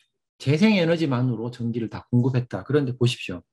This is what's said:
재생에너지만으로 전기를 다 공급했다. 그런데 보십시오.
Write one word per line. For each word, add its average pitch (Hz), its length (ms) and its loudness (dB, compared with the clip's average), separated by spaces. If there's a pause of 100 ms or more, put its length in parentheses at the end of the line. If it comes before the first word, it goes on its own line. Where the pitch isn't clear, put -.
(380)
재생에너지만으로 151 1120 2
전기를 117 380 -6
다 - 220 -12
공급했다. 123 540 0
그런데 135 320 0
보십시오. 107 460 -2 (100)